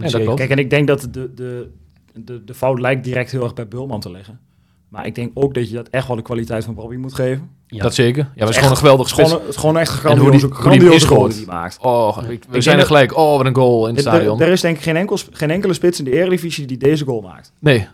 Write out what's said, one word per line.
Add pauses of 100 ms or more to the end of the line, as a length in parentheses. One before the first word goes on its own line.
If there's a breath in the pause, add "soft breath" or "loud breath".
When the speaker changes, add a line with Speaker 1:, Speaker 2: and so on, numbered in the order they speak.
Speaker 1:
met
z'n
Speaker 2:
Nee,
dat
klopt. (100)
Speaker 3:
Kijk,
en
ik
denk
dat
de,
de, (540)
de,
de
fout
lijkt
direct
heel
erg
bij
Bultman
te
liggen. (480)
Maar
ik
denk
ook
dat
je
dat
echt
wel
de
kwaliteit
van
Brobby
moet
geven. (160)
Speaker 1:
Ja.
Speaker 2:
Dat
zeker.
Ja, (120)
dat
is
Speaker 3:
Echt
Speaker 2:
gewoon
een
geweldig
Speaker 3:
gewoon
Speaker 2:
schot.
Speaker 3:
een,
het
is
gewoon
echt
een
Speaker 2:
En
hoe
die,
Speaker 3:
grandioze,
Speaker 2:
hoe
die
hem
Speaker 3:
grandioze
Speaker 2:
inschoot.
Speaker 3:
goal
die
hij
maakt.
Speaker 2:
Oh,
ik,
we
Speaker 3:
Ik (100)
Speaker 2:
zijn
Speaker 3:
denk
Speaker 2:
er
Speaker 3:
dat
Speaker 2:
gelijk.
Oh,
wat
een
goal
in
het
Speaker 3:
er,
er,
Speaker 2:
stadion.
Speaker 3:
er
is
denk
ik
geen
enkel
sp-,
geen
enkele
spits
in
de
Eredivisie
die
deze
goal
maakt.
Speaker 2:
Nee,
Speaker 3:
Dat